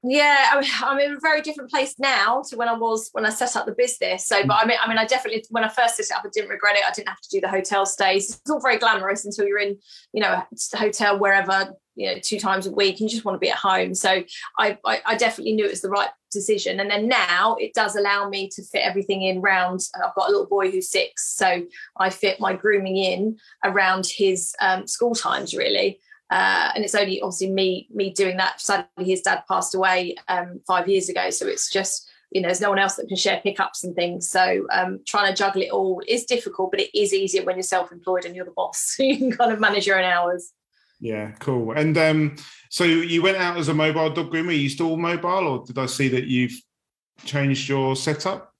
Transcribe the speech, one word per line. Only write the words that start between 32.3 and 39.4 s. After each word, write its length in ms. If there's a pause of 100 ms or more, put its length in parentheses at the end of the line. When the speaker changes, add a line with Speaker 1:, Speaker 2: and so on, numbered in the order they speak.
Speaker 1:
know, 100
there's 120
no 80
one 80
else 200
that 100
can 100
share 240
pickups 420
and 120
things. 340
So, 420
um, 360
trying 260
to 20
juggle 280
it 80
all 360
is 180
difficult, 440
but 120
it 140
is 200
easier 280
when 120
you're 80
self-employed 600
and 100
you're 100
the 60
boss. 440
<laughs> 40
You 180
can 140
kind 200